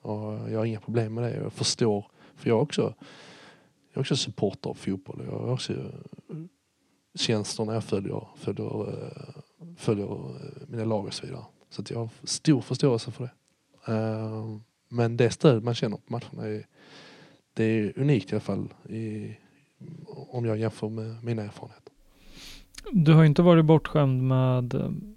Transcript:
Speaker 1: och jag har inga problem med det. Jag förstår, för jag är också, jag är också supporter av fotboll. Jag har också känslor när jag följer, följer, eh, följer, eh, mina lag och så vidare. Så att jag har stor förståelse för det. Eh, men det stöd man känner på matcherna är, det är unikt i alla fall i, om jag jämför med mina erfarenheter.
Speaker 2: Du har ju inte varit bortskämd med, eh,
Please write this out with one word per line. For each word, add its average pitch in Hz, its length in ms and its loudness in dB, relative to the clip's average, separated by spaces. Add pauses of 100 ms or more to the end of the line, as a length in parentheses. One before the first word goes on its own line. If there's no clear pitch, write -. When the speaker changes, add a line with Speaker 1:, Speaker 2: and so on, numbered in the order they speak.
Speaker 1:
och 107 480 -6
jag 110 80 -2
har 110 60 0
inga 113 160 -4
problem 110 340 -2
med 117 100 -4
det. 113 120 -4
Jag 104 160 -6
förstår, 107 540 0 (300)
för - 120 -4
jag 113 100 6
är 123 40 4
också, - 200 0 (1120)
jag - 40 -8
är - 40 -2
också - 160 0
supporter - 540 -4
av - 40 -6
fotboll. - 560 -8
Jag 107 80 -6
har 113 140 -2
också - 220 -4 (1400)
känslor 107 520 -2
när 110 80 -4
jag 110 100 -2
följer, 98 420 -4 (100)
följer, 107 520 -4
eh, - 460 -10 (420)
följer, 101 360 0
eh, 113 560 -12
mina 113 160 -6
lag 107 220 0
och - 80 -8
så - 120 -10
vidare. 120 180 -12 (260)
Så - 120 -12
att - 80 -10
jag - 80 -6
har 113 100 -4 (160)
stor - 360 4
förståelse 123 500 0
för 123 140 -8
det. - 680 -12
Eh, 110 640 -4 (320)
men 117 280 0
det 120 140 6
stöd 117 340 4
man 120 100 0
känner 110 220 -2
på - 160 -10
matcherna 117 340 -8
är, 107 200 -6 (880)
det 113 100 2
är 110 340 2
unikt 135 340 4
i - 20 -2
alla 107 60 0
fall 101 280 -4 (200)
i, 107 460 -8 (960)
om 123 140 -2
jag 110 140 0
jämför 110 300 -2
med 113 360 -8
mina 117 180 -2
erfarenheter. - 500 -14 (1000)
Speaker 2:
Du 165 220 8
har 156 80 10
ju 160 60 10
inte 147 140 6
varit 170 220 10
bortskämd 147 580 4
med, 127 520 2
eh, - 160 0 (260)